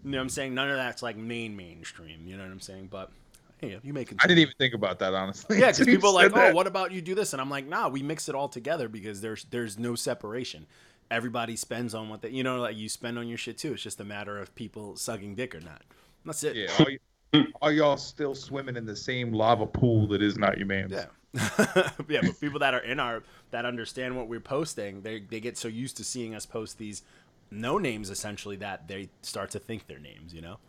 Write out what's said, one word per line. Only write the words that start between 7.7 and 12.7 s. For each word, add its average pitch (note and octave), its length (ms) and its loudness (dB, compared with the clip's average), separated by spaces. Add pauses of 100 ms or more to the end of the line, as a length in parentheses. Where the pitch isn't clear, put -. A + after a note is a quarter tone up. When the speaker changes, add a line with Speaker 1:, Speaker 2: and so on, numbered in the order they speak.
Speaker 1:
we C3+ 140 -2
mix D3+ 260 -4
it C#3+ 60 -4
all C#3 140 -2
together C3 400 -2
because G#2 320 -8
there's, A2 240 -6
there's A2+ 340 -6
no A#2+ 160 -2
separation. A#2 720 -6 (440)
Everybody A#2 460 -2
spends A#2 380 -6
on A2 140 -6
what G#2+ 140 -12
they, A2+ 80 -8
you C3 120 -4
know, B2+ 180 -2
like, A2+ 160 -4